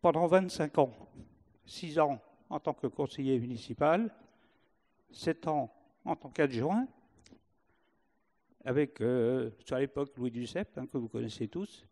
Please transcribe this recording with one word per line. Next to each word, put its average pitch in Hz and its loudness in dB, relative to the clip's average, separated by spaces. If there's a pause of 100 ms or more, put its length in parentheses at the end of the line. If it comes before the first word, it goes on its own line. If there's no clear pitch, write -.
Pendant 170 4
vingt-cinq 180 2
ans, 131 6 (720)
six 160 -4
ans 139 4 (280)
en 156 -4
tant 156 -2
que - -6
conseiller 131 0
municipal, 143 0 (960)
sept - -4
ans 151 -2 (300)
en 165 -2
tant 143 -14
qu'adjoint, 147 2 (1800)
avec, 139 0
euh, 120 2 (200)
à 131 0
l'époque 139 -4
Louis 123 -2
Duceppe, 120 -6
hein, 131 -8
que 139 -8
vous 113 -6
connaissez 113 -6
tous - -10